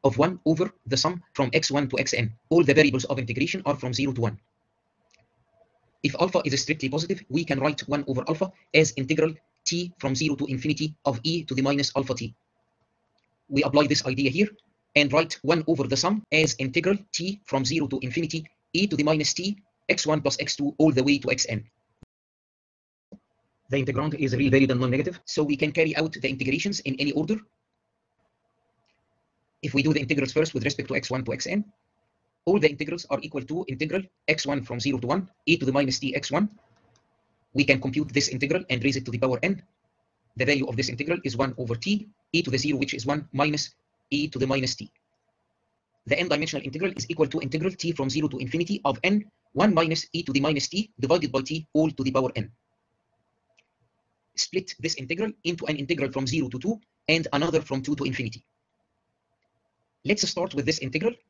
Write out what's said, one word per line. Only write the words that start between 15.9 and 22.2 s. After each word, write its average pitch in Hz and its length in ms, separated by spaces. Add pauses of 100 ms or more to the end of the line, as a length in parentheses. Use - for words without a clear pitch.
sum 202 340
as 156 280
integral 170 400 (140)
t 190 340
from 135 180
zero 147 220
to 135 160
infinity 156 420 (300)
e 190 120
to 175 100
the 143 60
minus 151 300
t, 196 240 (320)
x - 180
one 151 140
plus 135 200
x - 160
two 143 200
all 156 160
the 131 100
way 143 140
to 127 120
xn. 113 360 (2000)